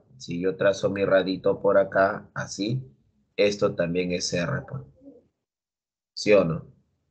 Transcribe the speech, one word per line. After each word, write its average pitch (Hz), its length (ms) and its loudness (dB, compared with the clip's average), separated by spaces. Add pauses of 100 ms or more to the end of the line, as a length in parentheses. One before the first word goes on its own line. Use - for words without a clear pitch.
(160)
si 85 240 -8
yo 92 160 -2
trazo 98 340 2
mi 98 140 -2
radito 95 560 2
por 98 180 4
acá, 98 560 0
así, 120 480 -6 (540)
esto 101 380 0
también 87 360 -2
es 90 220 -4
R, 76 360 -4
pues. - 140 -12 (1300)
¿Sí - 180 2
o 95 120 8
no? 80 220 -4 (440)